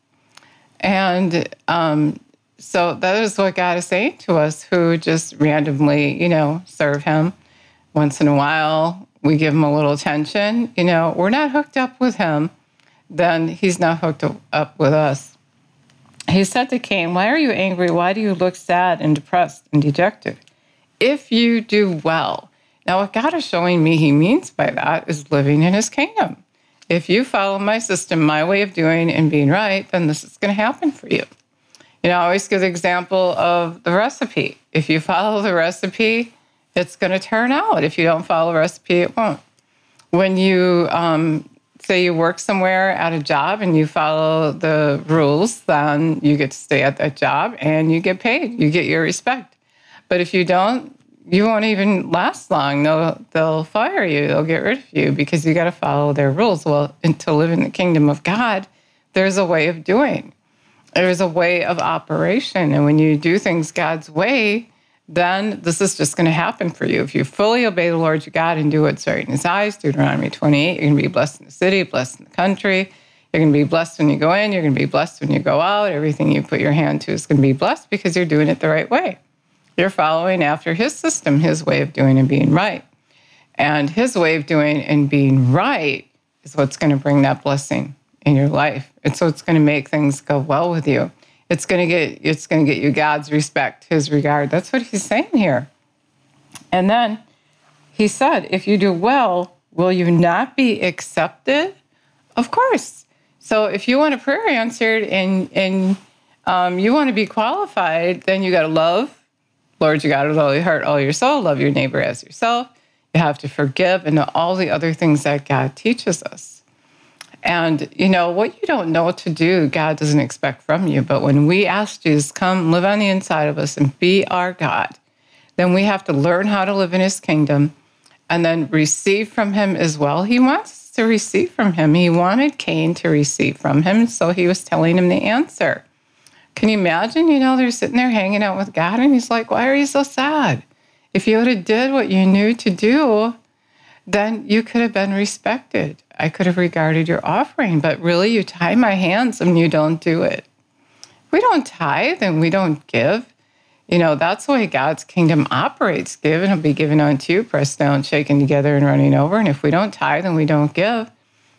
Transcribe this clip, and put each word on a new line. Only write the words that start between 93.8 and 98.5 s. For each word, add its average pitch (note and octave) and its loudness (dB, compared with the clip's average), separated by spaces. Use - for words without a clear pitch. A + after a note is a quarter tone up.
his D3+ -2
regard. C#3+ 0
That's F3 -2
what B3+ -2
he's G3+ -8
saying B3 -2
here. D3+ 0
And F#3 2
then A3 0
he G#3+ 0
said, C4+ 0